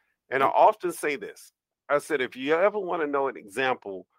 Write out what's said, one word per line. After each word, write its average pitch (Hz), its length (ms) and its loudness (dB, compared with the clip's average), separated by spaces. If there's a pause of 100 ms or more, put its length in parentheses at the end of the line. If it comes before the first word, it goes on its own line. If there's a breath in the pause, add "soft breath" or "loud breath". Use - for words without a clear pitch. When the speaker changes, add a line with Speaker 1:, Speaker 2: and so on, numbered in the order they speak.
(320)
Speaker 1:
And 135 120 2
I 135 40 6
Speaker 2:
Nope. - 80 0
Speaker 1:
often 180 380 4
say 151 240 -4
this. 87 360 -16 (360)
I 143 100 2
said, 143 220 -4
"If 123 160 -6
you 139 180 0
ever 202 240 2
wanna 170 280 -4
know 139 220 0
an 104 80 -10
example 101 680 -4 (120)